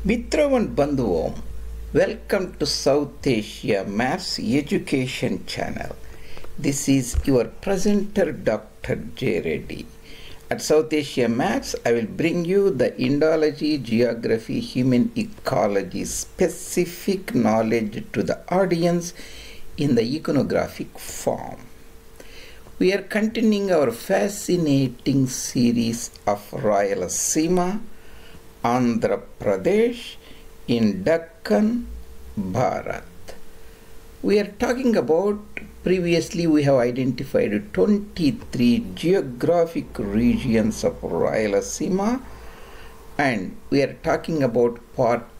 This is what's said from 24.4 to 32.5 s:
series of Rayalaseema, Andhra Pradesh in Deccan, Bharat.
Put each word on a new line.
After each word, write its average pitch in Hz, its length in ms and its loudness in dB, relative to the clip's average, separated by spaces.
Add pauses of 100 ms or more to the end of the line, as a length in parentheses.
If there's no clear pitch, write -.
series 120 840 0 (160)
of 104 140 0 (120)
Rayalaseema, 107 1300 0 (800)
Andhra 117 600 2 (180)
Pradesh 196 760 2 (520)
in 107 340 2
Deccan, 208 840 0 (520)
Bharat. 95 640 -2 (1160)